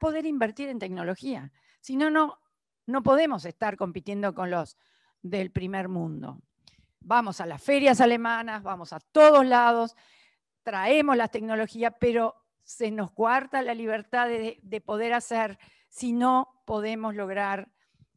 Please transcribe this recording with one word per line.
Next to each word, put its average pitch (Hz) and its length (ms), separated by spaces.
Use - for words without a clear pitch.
poder 311 240
invertir 277 440
en 247 100
tecnología. 185 760
Si 262 160
no, 302 140
no, 302 280
no 254 160
podemos 269 420
estar 202 320
compitiendo 196 580
con 180 160
los 170 260
del 190 300
primer 185 380
mundo. 160 520
Vamos 220 400
a 175 60
las 147 160
ferias 269 380
alemanas, 233 600
vamos 185 300
a 156 80
todos 302 460
lados, 240 500
traemos 240 540
las 226 140
tecnologías, 220 680
pero 233 360
se - 280
nos 214 220
coarta 262 500
la 240 120
libertad 226 540
de, 226 340
de 202 180
poder 220 340
hacer 226 440
si 247 240
no 254 540
podemos 220 480
lograr 196 560